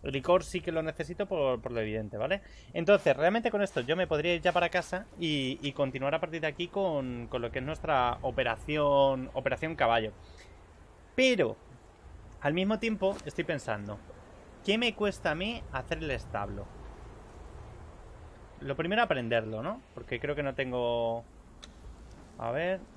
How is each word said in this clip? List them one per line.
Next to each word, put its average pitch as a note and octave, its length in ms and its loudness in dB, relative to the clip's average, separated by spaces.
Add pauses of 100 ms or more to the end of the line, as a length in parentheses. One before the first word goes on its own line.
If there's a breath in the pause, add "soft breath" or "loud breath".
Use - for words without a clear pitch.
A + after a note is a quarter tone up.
El C#3+ 100 -4
licor F3 300 4
sí - 180 -4
que E3 100 -2
lo D#3+ 120 0
necesito E3 420 -4
por, C3+ 360 0
por B2 100 -6
lo A#2 100 0
evidente, G#2+ 360 -4
¿vale? D#3 240 -2 (320 loud breath)
Entonces, E3+ 440 6
realmente G3 340 4
con G3+ 100 2
esto F#3+ 200 0
yo C3 140 2
me F3+ 120 2
podría D#3+ 280 2
ir E3 60 -4
ya F3 100 4
para F3 180 4
casa F3+ 360 -2 (140)
y, C#3+ 420 0
y C#3 100 -2
continuar C#3 440 0
a D#3+ 40 0
partir D#3+ 220 -4
de D#3+ 60 -2
aquí D#3 200 -4
con, C#3 600 -2
con B2 140 -2
lo A#2 100 -4
que C3+ 80 -4
es B2+ 60 -4
nuestra C3+ 560 2
operación, C3+ 1120 2
operación C3 420 -2
caballo. A#2 380 4 (1000 loud breath)
Pero, A#3 420 4 (840)
al D3 120 2
mismo F#3+ 260 2
tiempo, G3+ 460 0
estoy D#3 180 -4
pensando, G#2+ 560 -4 (640)
¿qué G3+ 140 2
me A#3 160 2
cuesta G3 380 0
a D3+ 40 0
mí G3 360 -6
hacer C3+ 260 -4
el D#3 140 -4
establo? G2+ 560 -6 (1900)
Lo C#3 160 -6
primero, F#3 280 2
aprenderlo, A2+ 580 0
¿no? G3+ 200 -6 (120)
Porque A#2+ 260 -6
creo C#3+ 160 -2
que D3+ 60 -4
no C3+ 140 -4
tengo. A#2+ 680 0 (1160)
A A#2 100 -2
ver. F3 300 0 (180)